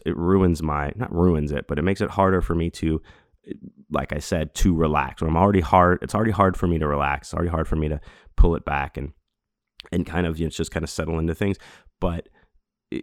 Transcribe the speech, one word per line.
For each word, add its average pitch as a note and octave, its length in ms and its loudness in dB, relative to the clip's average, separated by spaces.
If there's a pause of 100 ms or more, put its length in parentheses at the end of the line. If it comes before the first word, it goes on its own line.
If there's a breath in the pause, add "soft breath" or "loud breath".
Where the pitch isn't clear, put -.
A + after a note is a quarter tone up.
it E2+ 100 -2
ruins F2 460 2
my, D2 340 -4
not - 160 -6
ruins D#2+ 400 2
it, C#2 160 -6
but C#2+ 100 -4
it D2 40 -2
makes F#2+ 180 0
it G#2 120 -2
harder F#2+ 300 2
for E2+ 140 -2
me E2+ 140 -2
to, D#2+ 320 -2 (880 soft breath)
like C#2+ 240 -4
I D2+ 60 -4
said, D#2+ 360 -4
to F#2+ 180 4
relax. D2+ 480 0
When E2 80 0
I'm D#2 60 0
already F#2+ 240 4
hard, F2+ 420 4
it's - 140 -6
already A2 160 0
hard F#2+ 240 4
for F#2+ 120 -2
me E2+ 100 2
to D#2 100 -2
relax. C#2+ 400 -2
It's - 60 -14
already E2 160 -2
hard E2 180 -2
for - 80 -2
me D#2 140 0
to D2+ 100 -6 (380 loud breath)
pull E2+ 180 6
it - 80 -6
back C#2+ 320 -4
and, C2+ 160 -8 (800)
and F2 140 -2
kind E2+ 200 -2
of, D#2+ 140 -4
you E2 60 -2
know, D#2 60 -4
just - 200 -6
kind E2 140 -4
of - 40 -6
settle D#2+ 300 -4
into E2 160 -2
things. G2 220 -2 (420 loud breath)
But, E2+ 300 -4 (640 soft breath)
y-, - 100 -8